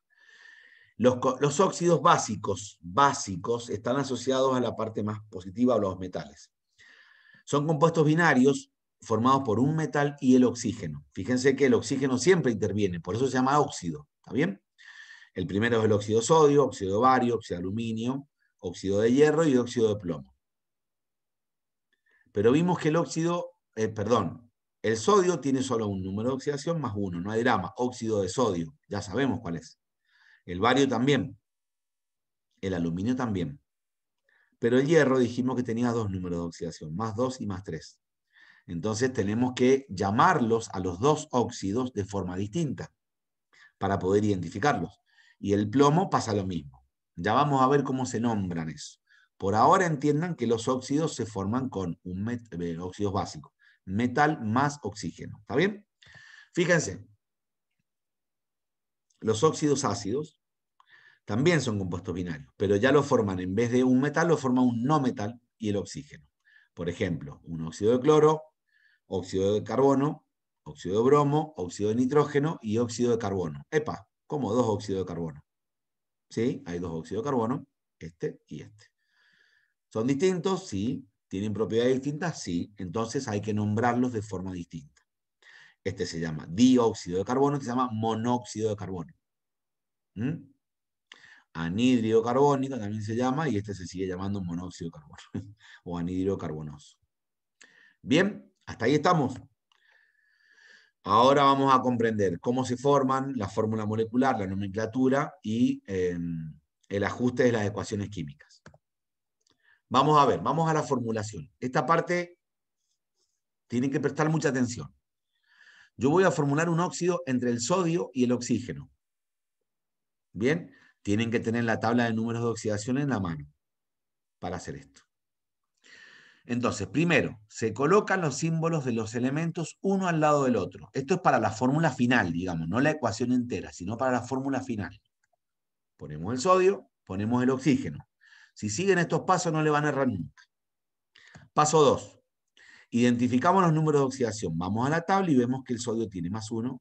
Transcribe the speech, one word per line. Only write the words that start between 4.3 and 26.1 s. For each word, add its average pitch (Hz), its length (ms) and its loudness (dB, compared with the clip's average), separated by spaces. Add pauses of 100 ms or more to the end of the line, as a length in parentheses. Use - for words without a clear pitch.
a 123 60 0
la 113 160 -4
parte 107 260 -6
más 107 160 -4 (100)
positiva, 98 460 0
a 107 40 4
los 92 200 -2
metales. - 520 -12 (920)
Son 147 240 -2
compuestos 165 380 2
binarios 143 680 4 (300)
formados 123 420 2
por 113 160 0
un 147 160 2
metal 147 460 -2
y 127 160 6
el 127 80 6
oxígeno. 92 680 -4
Fíjense 127 460 0
que 139 80 2
el 123 80 6
oxígeno 131 440 0
siempre 160 360 4
interviene, 98 480 -2
por 90 140 -6
eso 131 120 0
se 135 60 -4
llama 131 260 2
óxido, 85 480 -4 (140)
¿está - 100 -20
bien? 175 300 -2 (720)
El 95 120 -4
primero 113 320 0
es 110 60 2
el 104 60 4
óxido 104 300 2
de 107 40 -2
sodio, 143 380 6
óxido 98 300 -4
de 104 80 2
bario, 123 340 4
óxido 98 220 -6
de 87 60 -8
aluminio, 113 640 -6 (320)
óxido 95 420 -2
de 117 100 4
hierro 151 340 6
y 135 120 4
óxido 113 360 2
de 95 60 -8
plomo. 78 340 -8 (2000)
Pero 110 220 4
vimos 170 260 2
que 160 80 0
el 151 80 2
óxido, 170 560 -2 (240)
eh, 110 140 -2
perdón, 107 600 -2 (320)
el 110 140 0
sodio 180 460 4
tiene 135 200 0
solo 117 260 -2
un 95 140 -4
número 101 280 -4